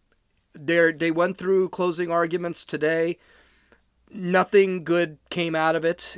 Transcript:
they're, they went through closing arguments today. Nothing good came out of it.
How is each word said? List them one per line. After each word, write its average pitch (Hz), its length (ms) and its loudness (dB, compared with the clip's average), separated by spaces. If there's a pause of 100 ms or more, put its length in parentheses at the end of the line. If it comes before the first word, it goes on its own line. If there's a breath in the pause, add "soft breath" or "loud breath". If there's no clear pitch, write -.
(540)
they're, 165 400 2
they 165 180 -2
went 175 260 0
through 190 320 2
closing 180 400 -4
arguments 170 540 -2
today. 165 540 -2 (920 soft breath)
Nothing 185 760 2
good 170 320 0 (120)
came 170 260 -4
out 160 200 2
of 160 80 -2
it. 165 340 -4